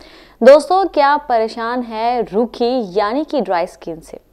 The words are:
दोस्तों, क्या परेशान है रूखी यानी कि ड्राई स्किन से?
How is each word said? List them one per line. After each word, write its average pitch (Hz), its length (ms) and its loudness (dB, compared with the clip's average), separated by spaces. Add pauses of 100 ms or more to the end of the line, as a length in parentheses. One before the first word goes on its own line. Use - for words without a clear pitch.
(400)
दोस्तों, 302 460 6
क्या 294 320 2
परेशान 233 640 -4
है 233 420 -4
रूखी 226 760 -2
यानी 220 260 -2
कि 294 160 -4
ड्राई 190 260 -2
स्किन 165 340 -14
से? - 200 -20 (120)